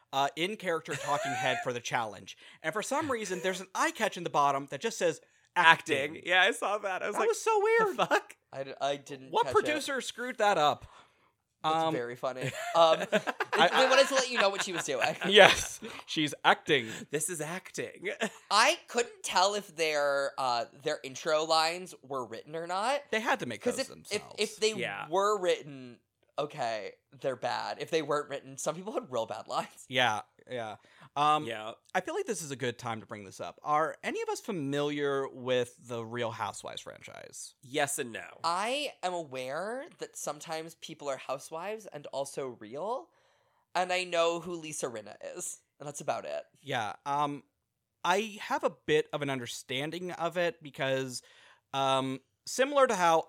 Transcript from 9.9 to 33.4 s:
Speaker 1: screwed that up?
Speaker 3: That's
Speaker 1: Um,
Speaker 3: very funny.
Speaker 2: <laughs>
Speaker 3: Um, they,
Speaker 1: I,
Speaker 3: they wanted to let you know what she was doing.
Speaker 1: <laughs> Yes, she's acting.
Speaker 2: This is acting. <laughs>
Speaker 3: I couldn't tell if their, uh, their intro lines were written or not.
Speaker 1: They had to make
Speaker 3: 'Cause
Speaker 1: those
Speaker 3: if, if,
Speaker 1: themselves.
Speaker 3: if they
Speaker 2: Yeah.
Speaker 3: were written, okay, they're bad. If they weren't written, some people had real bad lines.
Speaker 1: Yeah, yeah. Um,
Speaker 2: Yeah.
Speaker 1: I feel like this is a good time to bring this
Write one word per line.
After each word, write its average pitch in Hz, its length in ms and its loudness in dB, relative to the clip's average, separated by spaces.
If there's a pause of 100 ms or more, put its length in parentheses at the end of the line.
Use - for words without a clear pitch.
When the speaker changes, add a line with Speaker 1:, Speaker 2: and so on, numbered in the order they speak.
Speaker 1:
screwed 247 380 -8
that 202 180 4
up? 147 280 4 (760)
Speaker 3:
That's 160 120 2 (100)
Speaker 1:
Um, 160 80 2
Speaker 3:
very 123 220 -4
funny. 127 360 -4 (120)
Speaker 2:
<laughs> - 120 -2
Speaker 3:
Um, 165 240 8 (120)
they, 208 80 4 (340)
Speaker 1:
I, - 140 8 (160)
Speaker 3:
they 262 60 6
wanted 269 180 8
to 277 80 -2
let 254 160 2
you 233 80 2
know 202 100 6
what 196 140 0
she 190 100 -4
was 160 120 -2
doing. 139 360 0
Speaker 1:
<laughs> - 60 -2
Yes, - 520 10 (280)
she's 151 260 -2 (100)
acting. 151 440 4 (240)
Speaker 2:
This 151 180 -4
is 170 120 -8
acting. 160 680 -8 (180)
<laughs> - 240 -12
Speaker 3:
I 294 360 6
couldn't - 360 -4
tell 202 320 4
if 196 200 -8
their, 143 600 2
uh, 123 280 0 (180)
their 147 200 -2
intro 156 400 0
lines 165 580 2
were 131 240 -6
written 113 300 -12
or 165 100 -8
not. 208 360 -2 (100)
Speaker 1:
They 220 80 0
had 240 220 0
to 160 40 -6
make 113 160 -8
Speaker 3:
'Cause 240 160 0
Speaker 1:
those 262 120 -2
Speaker 3:
if, - 20 -18
if, - 20 -18 (160)
Speaker 1:
themselves. - 300 -6
Speaker 3:
if 214 200 -2
they 220 140 2
Speaker 2:
Yeah. 104 360 -6
Speaker 3:
were 196 300 4
written, 143 600 -2 (400)
okay, 117 540 -4 (260)
they're 131 160 -2
bad. 113 460 -4
If 147 100 -10
they 160 100 2
weren't 143 280 -2
written, 135 280 -12
some 156 160 -4
people 185 200 -12
had 202 180 -6
real 113 140 0
bad 107 240 -10
lines. 151 180 -4 (220)
Speaker 1:
Yeah, 120 320 2 (280)
yeah. 113 280 -8 (400)
Um, 151 280 4
Speaker 2:
Yeah. 110 280 -8 (200)
Speaker 1:
I 185 60 0
feel 311 160 -4
like 392 100 -4
this 190 160 -6
is 147 100 -10
a 139 40 -8
good 120 240 -4
time 113 220 -8
to 101 40 -16
bring 104 200 -14
this 92 160 -14